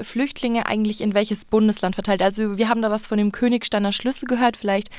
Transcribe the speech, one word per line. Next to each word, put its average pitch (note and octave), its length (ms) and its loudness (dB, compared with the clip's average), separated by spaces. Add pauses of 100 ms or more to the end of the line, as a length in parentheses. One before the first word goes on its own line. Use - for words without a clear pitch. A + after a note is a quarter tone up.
Flüchtlinge A#3 640 -2
eigentlich G#3+ 340 0
in G#3 140 0
welches G#3 320 0
Bundesland G#3+ 500 2
verteilt? F#3+ 260 0
Also G3 360 0
wir A3 100 2
haben A3+ 140 0
da A3 100 0
was G#3+ 160 -2
von G#3+ 120 0
dem G#3 120 2
Königsteiner A3 640 0
Schlüssel B3+ 340 -4
gehört. A#3+ 300 2
Vielleicht, G3+ 420 -2